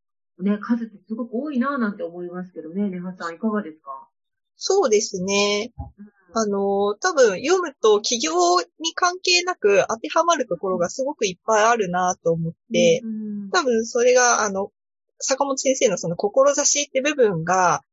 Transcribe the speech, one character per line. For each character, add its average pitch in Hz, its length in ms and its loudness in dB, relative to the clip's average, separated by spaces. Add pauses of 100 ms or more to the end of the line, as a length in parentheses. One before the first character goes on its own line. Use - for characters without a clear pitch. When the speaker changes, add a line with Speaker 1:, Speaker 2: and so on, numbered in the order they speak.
(400)
Speaker 1:
ね、 202 220 0
数 233 240 -4
っ - 20 -14
て 202 100 -20 (100)
す 220 80 -8
ご 247 100 -8
く 214 100 -12
多 294 160 -6
い 262 80 -2
な 277 160 -2
ぁ - 40 -4
な 214 120 -2
ん 175 60 -12
て 170 60 -8
思 175 200 -10
い 175 60 -10
ま 180 140 -10
す 180 80 -18
け 160 100 -16
ど 156 80 -14
ね。 196 200 -4
根 180 100 -8
葉 180 140 -10
さ 175 160 -10
ん、 165 60 -12
い - 40 -20
か 220 100 -2
が 208 120 -4
で 160 100 -12
す - 100 -20
か？ - 280 -16 (480)
Speaker 2:
そ 381 300 0
う - 20 2
で 208 120 4
す 185 220 -6
ね。 202 540 0
Speaker 1:
う - 260 -14
ん。 208 80 -20 (220)
Speaker 2:
あ 226 120 0
の、 202 500 0
多 370 180 -2
分 226 280 4
読 359 200 2
む 320 200 -6
と 214 200 4
起 226 180 -4
業 311 120 -2 (480)
に 339 140 -6
関 359 260 -2
係 359 240 2
な 359 120 -4
く 403 340 2
当 226 80 -2
て 302 120 -10
は 320 140 2
ま 320 120 2
る 240 120 -4
と - 100 -4
こ 196 120 -6
ろ 185 80 -2
が 175 120 -2
す - 140 -6
ご 285 120 -4
く 233 100 -4
い 185 80 -2
っ - 120 -16
ぱ 220 160 4
い - 40 4
あ 233 100 4
る 202 140 -2
な 180 340 -2
と 165 80 2
思 165 200 -2
っ - 20 -14 (200)
て、 170 300 4
Speaker 1:
う 226 40 -10
ん 214 360 -8
う - 40 -12
ん。 - 40 -14
Speaker 2:
多 359 120 2
分 233 220 0
そ 233 140 -4
れ 247 140 4
が、 247 280 4
あ 208 100 -2
の、 196 200 -4 (480)
坂 269 260 -2
本 277 120 -2
先 269 180 0
生 269 140 2
の 175 80 -2
そ 185 100 -6
の 170 80 -4
志 277 680 2
っ - 60 -10
て 262 120 -2
部 294 140 0
分 202 280 2
が、 175 500 2